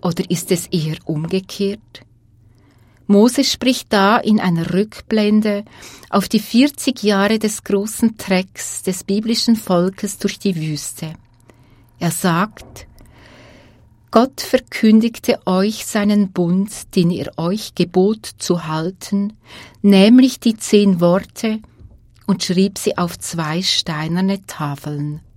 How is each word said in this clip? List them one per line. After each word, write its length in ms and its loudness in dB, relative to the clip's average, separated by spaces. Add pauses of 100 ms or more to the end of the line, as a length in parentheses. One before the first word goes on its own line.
Oder 260 -2
ist 220 -4
es 160 -2
eher 300 -4 (100)
umgekehrt? 960 -6 (1080)
Mose 320 6
spricht 480 -2
da 280 4
in 200 2
einer 360 -2
Rückblende 920 0 (460)
auf 180 -2
die 120 0
vierzig 640 0
Jahre 360 0
des 260 -4
großen 540 -2
Trecks 640 -4
des 200 -4
biblischen 540 0
Volkes 600 -2
durch 200 -4
die 180 -2
Wüste. 580 -8 (840)
Er 120 -2
sagt: 760 -4 (1200)
„Gott 320 2
verkündigte 1040 2
euch 400 -2
seinen 460 0
Bund, 640 -4
den 140 2
er 280 -6
euch 360 -4
gebot 520 0
zu 400 -4
halten, 720 -4 (420)
nämlich 580 6
die 200 0
zehn 420 4
Worte, 600 0 (640)
und 180 0
schrieb 320 0
sie 220 -2
auf 200 -4
zwei 440 -6
steinerne 840 -2
Tafeln.“ 760 -8 (140)